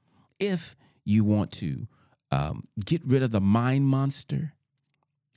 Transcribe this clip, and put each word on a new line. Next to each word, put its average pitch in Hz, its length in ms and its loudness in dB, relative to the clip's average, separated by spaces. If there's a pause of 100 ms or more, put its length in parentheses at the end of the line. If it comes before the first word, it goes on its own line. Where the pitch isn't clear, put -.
(400)
if 190 360 -4 (280)
you 107 200 4
want 104 300 2
to, 76 340 -6 (420)
um, 69 380 -4 (180)
get 170 180 -2
rid 131 200 2
of 120 80 0
the 104 100 0
mind 120 460 2
monster 139 640 -2 (840)